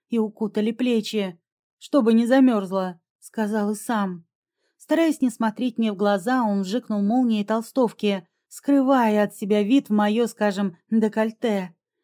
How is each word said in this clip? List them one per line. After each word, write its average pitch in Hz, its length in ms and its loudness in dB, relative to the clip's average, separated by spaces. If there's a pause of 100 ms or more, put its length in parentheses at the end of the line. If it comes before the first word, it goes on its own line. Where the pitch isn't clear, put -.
и 233 100 -2
укутали 214 520 -4
плечи. 220 680 -2 (380)
"Чтобы 233 360 2
не 226 120 4
замерзла", 196 760 2 (200)
сказал 208 520 -2
и 214 40 -4
сам. 196 520 -6 (600)
Стараясь 311 320 0
не 254 100 0
смотреть 226 480 -4
мне 220 140 0
в 196 60 -8
глаза, 202 460 0
он 202 180 0
вжикнул 202 400 -4
молнией 220 420 0
толстовки — 214 840 -2 (220)
скрывая 254 800 2
от 202 100 -10
себя 208 260 0
вид 262 280 0
в - 20 0
мое, 214 360 0
скажем, 202 500 -4 (120)
декольте. 220 880 -2 (280)